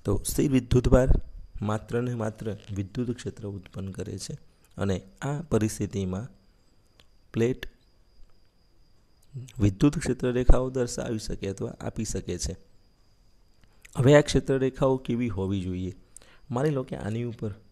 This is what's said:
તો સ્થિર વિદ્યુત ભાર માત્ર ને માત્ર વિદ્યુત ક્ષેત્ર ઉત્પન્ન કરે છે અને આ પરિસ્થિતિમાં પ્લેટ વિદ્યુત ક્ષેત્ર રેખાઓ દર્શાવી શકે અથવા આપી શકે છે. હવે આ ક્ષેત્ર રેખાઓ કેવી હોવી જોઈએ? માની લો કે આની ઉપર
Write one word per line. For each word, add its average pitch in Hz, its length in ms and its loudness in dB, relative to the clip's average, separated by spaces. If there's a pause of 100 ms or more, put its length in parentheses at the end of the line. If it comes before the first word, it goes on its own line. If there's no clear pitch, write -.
તો - 120 -2 (120)
સ્થિર - 260 0
વિદ્યુત 123 380 4
ભાર 131 200 8 (520)
માત્ર 107 400 -4
ને 123 140 -4
માત્ર 110 320 -6 (240)
વિદ્યુત 104 420 -4
ક્ષેત્ર - 360 -10
ઉત્પન્ન 95 440 -10
કરે 98 260 -10
છે - 160 -12 (420)
અને 98 200 -2 (260)
આ 143 200 -4
પરિસ્થિતિમાં 104 840 -2 (1080)
પ્લેટ 117 280 -2 (1900)
વિદ્યુત 101 400 2
ક્ષેત્ર 127 360 -2
રેખાઓ 127 380 8
દર્શાવી 123 480 -4
શકે 98 300 -8
અથવા 98 300 -8
આપી - 260 -6
શકે 92 340 -6
છે. - 160 -6 (1400)
હવે 135 180 6
આ 147 80 10
ક્ષેત્ર 135 360 0
રેખાઓ 131 420 2
કેવી 120 300 -2
હોવી 98 320 -2
જોઈએ? 90 300 -6 (560)
માની 143 280 -2
લો 131 80 -4
કે - 140 -10
આની 113 260 -6
ઉપર 113 280 -8 (200)